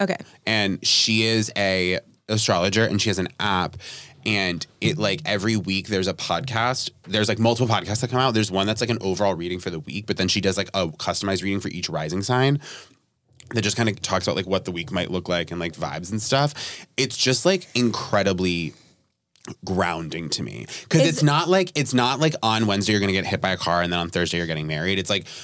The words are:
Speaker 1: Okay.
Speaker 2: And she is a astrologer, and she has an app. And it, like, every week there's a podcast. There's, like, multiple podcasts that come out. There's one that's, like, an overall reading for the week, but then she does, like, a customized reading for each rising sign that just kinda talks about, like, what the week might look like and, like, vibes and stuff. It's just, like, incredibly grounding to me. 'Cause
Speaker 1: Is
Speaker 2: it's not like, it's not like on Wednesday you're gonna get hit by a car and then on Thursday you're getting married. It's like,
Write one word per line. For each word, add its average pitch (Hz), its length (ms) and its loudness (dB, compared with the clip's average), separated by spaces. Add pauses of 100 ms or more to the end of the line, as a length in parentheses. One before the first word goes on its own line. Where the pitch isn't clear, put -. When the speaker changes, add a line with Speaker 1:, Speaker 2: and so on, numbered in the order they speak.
Speaker 1:
Okay. - 160 0 (300)
Speaker 2:
And 104 400 0
she 110 360 4
is 110 340 2
a 95 420 2 (300)
astrologer, 104 560 2
and 101 180 0
she 110 60 0
has 95 120 0
an 90 80 -2 (120)
app. 92 360 0 (500)
And 92 400 0 (140)
it, 104 180 0
like, 98 260 0
every 104 320 0
week 95 300 -2
there's 95 220 0
a 92 40 0
podcast. 110 760 -2 (140)
There's, 107 240 0
like, 110 100 0
multiple 113 340 4
podcasts 101 280 0
that 123 100 -2
come 127 80 0
out. 127 160 4
There's 107 160 2
one 95 160 0
that's, 110 140 -2
like, 117 100 0
an 113 100 -2
overall 95 340 0
reading 87 260 -6
for 92 100 -6
the 82 80 -6
week, 78 280 -8
but 92 100 -2
then 92 100 0
she 101 140 0
does, 92 180 2
like, 95 160 -2
a 92 140 0
customized 92 560 -2
reading 98 160 0
for - 80 -6
each 87 200 -6
rising 80 340 -4
sign 131 380 2 (960)
that 113 80 2
just 101 140 0
kinda 113 180 2
talks - 320 -2
about, 82 100 0
like, 92 120 -4
what 95 160 0
the 92 80 -4
week 85 180 -8
might 87 220 -2
look 90 160 -4
like 87 240 -2
and, 87 80 -4
like, 85 140 -4
vibes 80 360 -8
and 110 100 -4
stuff. 143 320 2 (440)
It's 135 200 0
just, 131 300 2
like, 185 300 2
incredibly 95 1000 2 (880)
grounding 82 640 -2
to - 140 -4
me. 57 240 -10 (240)
'Cause 165 100 6
Speaker 1:
Is 175 80 6
Speaker 2:
it's 156 140 0
not 151 260 4
like, 185 260 4
it's 143 200 -2
not 127 260 4
like 156 220 4
on 110 240 4
Wednesday 101 260 2
you're 104 80 4
gonna 98 120 2
get 95 140 0
hit 92 140 -2
by 95 100 0
a 90 60 0
car 87 240 2
and 87 120 0
then 87 60 0
on 85 120 -2
Thursday 87 260 0
you're 85 100 0
getting 78 200 -4
married. 82 320 -2
It's 95 100 -2
like, 101 160 0 (200)